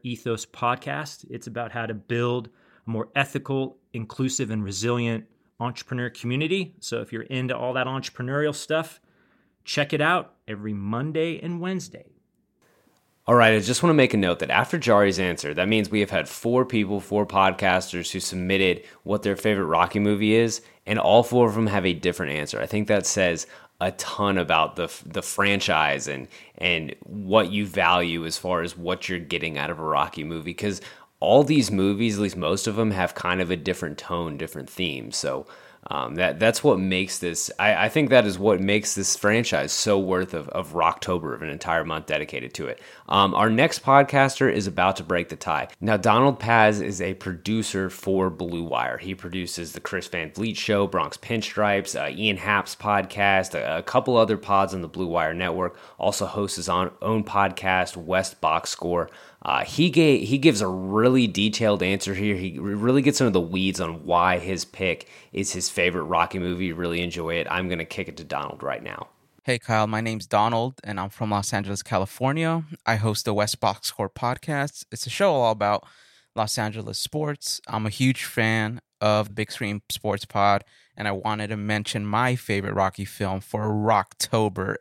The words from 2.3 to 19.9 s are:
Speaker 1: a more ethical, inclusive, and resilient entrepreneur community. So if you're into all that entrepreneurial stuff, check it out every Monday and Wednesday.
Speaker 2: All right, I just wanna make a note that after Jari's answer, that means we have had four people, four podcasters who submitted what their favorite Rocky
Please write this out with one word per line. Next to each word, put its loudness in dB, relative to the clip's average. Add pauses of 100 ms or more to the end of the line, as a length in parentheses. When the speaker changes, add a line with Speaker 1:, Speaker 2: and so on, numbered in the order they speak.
Speaker 1:
a -6
more -4
ethical, -4 (160)
inclusive, -4
and -2
resilient -2 (340)
entrepreneur -6
community. -4
So -6
if -12
you're -8
into -4
all -4
that -2
entrepreneurial -4
stuff, -4 (640)
check -2
it 0
out 0 (120)
every -8
Monday -4
and -6
Wednesday. -8 (1200)
Speaker 2:
All 6
right, 10
I 4
just 0
wanna 6
make 6
a 4
note 2
that -4
after 2
Jari's 4
answer, -2
that 0
means 2
we 0
have 0
had -2
four 0
people, -2
four 0
podcasters 2
who -6
submitted 0 (180)
what -2
their 0
favorite 0
Rocky 2